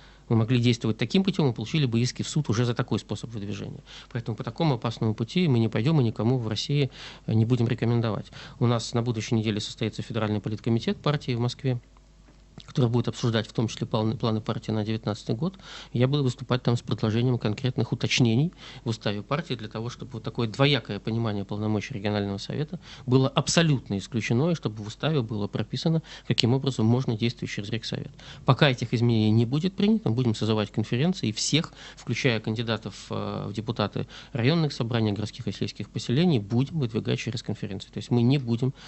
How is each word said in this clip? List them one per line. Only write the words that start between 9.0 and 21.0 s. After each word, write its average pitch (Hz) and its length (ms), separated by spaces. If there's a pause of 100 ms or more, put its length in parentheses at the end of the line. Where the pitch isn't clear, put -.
будущей 113 340
неделе 107 240
состоится - 420
Федеральный 107 380
политкомитет 117 580
партии 147 380
в 113 40
Москве, 123 400 (840)
который 123 240
будет 117 180
обсуждать 113 400
в - 60
том 120 160
числе - 180
планы, 110 300
планы 110 240
партии 113 300
на 110 120
девятнадцатый 110 500
год, 147 220 (380)
я 123 160
буду 143 140
выступать 123 380
там 117 140
с 117 60
предложением 117 560
конкретных 117 560
уточнений 120 580 (320)
в 117 60
уставе 104 320
партии 143 320
для 107 160
того, 113 200
чтобы - 220
вот 110 120
такое 117 260
двоякое 120 500
понимание 110 460